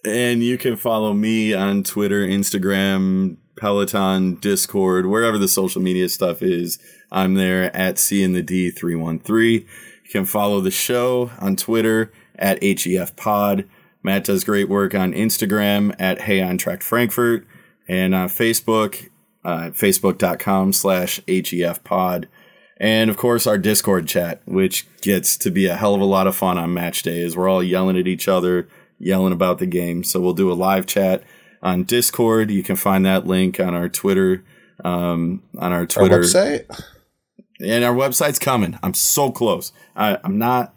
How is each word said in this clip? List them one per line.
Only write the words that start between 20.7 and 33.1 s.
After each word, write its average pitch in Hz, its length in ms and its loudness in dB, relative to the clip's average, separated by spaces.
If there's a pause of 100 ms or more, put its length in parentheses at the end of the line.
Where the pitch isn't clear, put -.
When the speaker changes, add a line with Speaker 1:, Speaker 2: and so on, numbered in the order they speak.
Speaker 1:
slash 92 560 0
H 92 240 -2
E 87 100 -2
F 85 200 -2
pod. 90 440 -2 (500)
And 110 320 2
of 101 60 0
course, 120 320 0
our 107 100 2
Discord 95 500 2
chat, 87 360 -2
which 92 420 0 (160)
gets 95 360 0
to - 140 -2
be 95 160 2
a 85 100 0
hell 101 180 2
of 98 60 2
a 98 40 2
lot 95 220 4
of 95 80 0
fun 90 220 0
on 85 160 -2
match 85 300 -4
day, 85 200 -4
as 85 140 -4
we're 92 100 0
all 92 160 2
yelling 92 340 2
at 90 100 0
each 90 200 -4
other, 90 400 0 (320)
yelling 92 320 0
about 90 280 0
the 92 60 -2
game. 87 380 -4
So - 160 -2
we'll 90 140 0
do 92 180 2
a - 20 0
live 92 320 0
chat 95 380 0 (380)
on 92 220 0
Discord. 113 680 0
You 95 120 0
can 92 120 -4
find 95 300 2
that 95 200 2